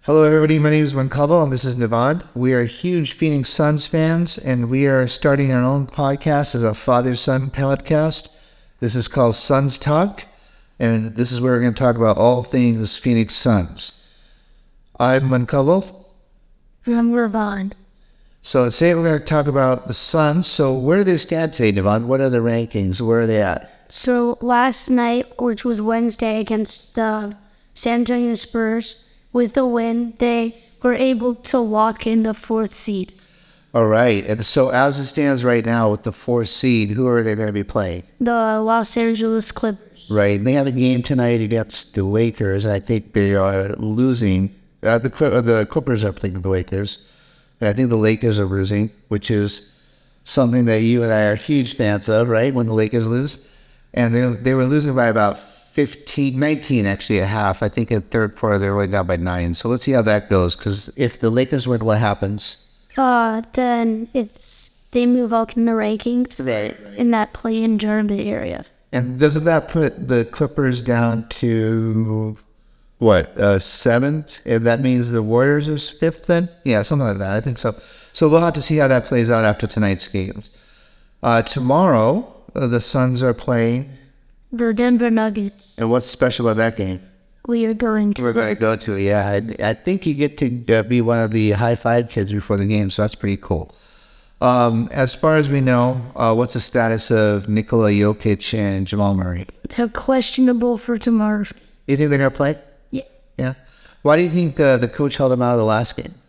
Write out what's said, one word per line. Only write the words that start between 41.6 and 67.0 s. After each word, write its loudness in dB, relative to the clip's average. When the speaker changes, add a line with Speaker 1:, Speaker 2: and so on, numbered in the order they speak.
Speaker 1:
the -2
Lakers, 0
and 0
I 0
think -4
they 2
are 0
losing. 0
Uh, 2
the -2
Cl-, 0
uh, 4
the 2
Clippers -2
are -2
playing -6
the -2
Lakers, -2
and 0
I 2
think 0
the 2
Lakers 2
are 0
losing, -2
which -4
is -2
something 0
that 2
you 2
and 0
I 2
are 2
huge -2
fans -2
of, 2
right? 0
When -2
the -4
Lakers 0
lose. -4
And 0
they, 2
they -2
were 2
losing 0
by 2
about 0
fifteen, -2
nineteen 0
actually -2
at 0
half. -2
I 0
think -4
in 0
third -2
quarter 0
they 0
were 0
only 0
down -2
by 0
nine. -2
So -6
let's -2
see -2
how 4
that 0
goes, 2
'cause -6
if -2
the 2
Lakers 0
win, -2
what 2
happens? -4
Speaker 2:
Uh, 0
then 0
it's, -8
they 2
move 2
up -2
in 2
the 2
rankings -2
Speaker 1:
Right, -4
right. -20
Speaker 2:
in 2